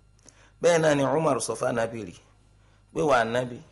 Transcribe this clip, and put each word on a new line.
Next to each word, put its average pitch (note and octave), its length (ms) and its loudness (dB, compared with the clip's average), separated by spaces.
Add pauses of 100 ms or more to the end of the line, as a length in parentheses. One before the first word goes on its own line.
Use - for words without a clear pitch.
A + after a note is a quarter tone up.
(600)
Bẹ́ẹ̀ E3+ 200 4
náà D3+ 140 4
ni C#3 80 0
Umar C#3 380 0
sọ A2+ 140 -6
fún B2 140 -4
Ànábì A#2 360 -4
rí, F2 100 -16 (800)
pé, D#3 80 -4
"Wà D3 200 4
Ànábì, A#2+ 360 -2 (140)